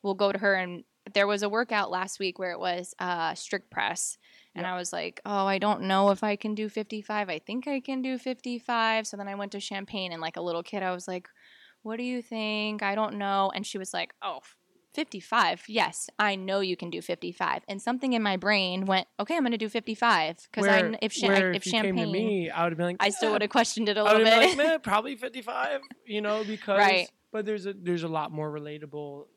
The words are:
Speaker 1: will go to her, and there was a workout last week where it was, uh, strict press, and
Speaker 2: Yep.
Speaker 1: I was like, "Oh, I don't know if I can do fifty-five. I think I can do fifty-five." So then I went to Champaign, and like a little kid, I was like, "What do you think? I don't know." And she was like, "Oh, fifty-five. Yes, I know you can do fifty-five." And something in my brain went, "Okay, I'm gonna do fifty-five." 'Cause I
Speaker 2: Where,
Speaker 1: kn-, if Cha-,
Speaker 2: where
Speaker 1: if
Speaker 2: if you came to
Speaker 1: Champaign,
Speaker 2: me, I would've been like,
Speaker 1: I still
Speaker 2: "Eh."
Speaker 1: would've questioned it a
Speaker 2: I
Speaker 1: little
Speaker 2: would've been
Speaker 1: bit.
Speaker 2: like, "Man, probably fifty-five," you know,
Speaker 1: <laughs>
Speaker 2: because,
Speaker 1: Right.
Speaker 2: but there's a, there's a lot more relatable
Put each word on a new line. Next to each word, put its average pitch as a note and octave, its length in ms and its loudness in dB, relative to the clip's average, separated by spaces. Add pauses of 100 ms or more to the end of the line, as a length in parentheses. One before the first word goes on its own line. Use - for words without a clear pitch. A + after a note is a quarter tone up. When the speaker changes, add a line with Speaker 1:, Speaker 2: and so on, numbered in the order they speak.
Speaker 1:
will G3 120 0
go G3 160 2
to G3 80 -4
her, G3 160 4
and F3+ 300 -6 (280)
there G3+ 140 4
was G#3 160 0
a G#3 60 0
workout A3 420 0
last F#3 280 -6
week F#3+ 200 -4
where F3+ 120 -2
it E3+ 80 -6
was, F3+ 400 -4
uh, E3+ 360 -2
strict - 360 -6
press, - 460 -2 (380)
and F3+ 100 -6
Speaker 2:
Yep. - 20 -4
Speaker 1:
I F#3 100 -4
was F3+ 160 -6
like, F3 320 -6
"Oh, G3 220 0
I G3 120 2
don't G3+ 240 2
know G3 280 6
if F#3+ 120 0
I G#3 140 0
can G#3+ 180 -4
do G#3+ 140 -4
fifty-five. G#3+ 600 -4
I D#3+ 100 -4
think B3 280 -8
I C#4 140 -2
can C4 220 -6
do C4 140 -2
fifty-five." A#3 920 -2
So G3+ 100 -10
then G3+ 120 -8
I G3 60 -6
went G3+ 180 -6
to G3+ 80 -8
Champaign, G3 520 -6
and E3 80 -6
like D#3+ 160 -6
a E3+ 40 -6
little E3+ 220 -2
kid, G3 200 -6
I F#3 100 0
was F3+ 140 -8
like, F3+ 220 -8 (540)
"What A3 140 -8
do B3 60 -6
you B3 180 -4
think? G#3+ 640 -4
I G3+ 120 0
don't G#3+ 220 0
know." G3 380 2
And G3 120 -4
she - 120 -8
was F#3 140 -10
like, F3 280 -4
"Oh, F3 200 -8 (520)
fifty-five. G3+ 760 -2
Yes, G#3+ 400 -2 (100)
I G3+ 180 2
know F#3+ 240 0
you F3+ 160 -2
can F3 140 -10
do E3+ 100 -6
fifty-five." F3 680 -2
And G3+ 120 -8
something B3+ 320 -2
in A3+ 100 2
my G3 140 2
brain F#3+ 480 2
went, F#3+ 220 2 (120)
"Okay, D4+ 180 0
I'm D4 60 2
gonna A#3+ 160 2
do G#3+ 100 -2
fifty-five." G#3 840 0
'Cause G3 160 2
I G3 120 8
Speaker 2:
Where, - 20 4
Speaker 1:
kn-, A3 180 -2
if G#3+ 120 -2
Cha-, A#3+ 140 0
Speaker 2:
where F#3+ 260 6
Speaker 1:
if F#3+ 80 -2
Speaker 2:
if - 40 -10
you C4+ 80 0
came G3 240 2
to E3 80 0
Speaker 1:
Champaign, - 20 -2
Speaker 2:
me, F#3+ 420 0
I E3+ 140 0
would've E3+ 140 0
been F3 100 0
like, F3+ 140 -2
Speaker 1:
I G3+ 100 4
still A3 200 0
Speaker 2:
"Eh." - 20 2
Speaker 1:
would've G#3 180 2
questioned A3+ 380 2
it G3+ 80 2
a G#3+ 80 2
Speaker 2:
I G#3 40 6
Speaker 1:
little G#3+ 100 8
Speaker 2:
would've A3 100 8
been A3+ 120 8
Speaker 1:
bit. F#4 80 8
Speaker 2:
like, F4+ 40 2
"Man, D#4 280 2
probably A3+ 360 0
fifty-five," B3 640 -4 (240)
you G#3 160 -4
know, G#3+ 240 0
Speaker 1:
<laughs> - 0 -
Speaker 2:
because, G3+ 340 0
Speaker 1:
Right. F#3+ 300 6 (220)
Speaker 2:
but G#3+ 140 -4
there's G#3 220 -4
a, G3 60 -6
there's F3 300 -2
a E3+ 60 -4
lot D#3 220 -4
more D3+ 200 -4
relatable D3 840 -10